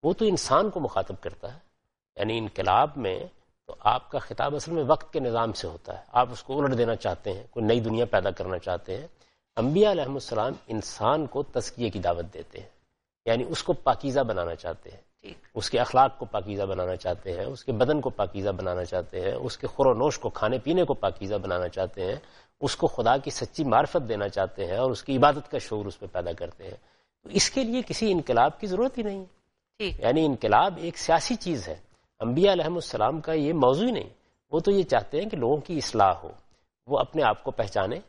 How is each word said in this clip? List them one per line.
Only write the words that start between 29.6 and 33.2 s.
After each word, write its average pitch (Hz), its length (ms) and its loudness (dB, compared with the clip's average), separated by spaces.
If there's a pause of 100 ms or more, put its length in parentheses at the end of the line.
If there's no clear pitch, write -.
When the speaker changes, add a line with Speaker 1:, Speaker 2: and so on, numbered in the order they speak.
Speaker 2:
ٹھیک۔ 196 220 -4
Speaker 1:
یعنی 151 260 4
انقلاب 135 540 4
ایک 170 180 -8
سیاسی 165 360 2
چیز 151 340 -6
ہے، 80 80 -8 (440)
انبیاء 151 320 4
علیہ 170 120 2
السلام 156 560 0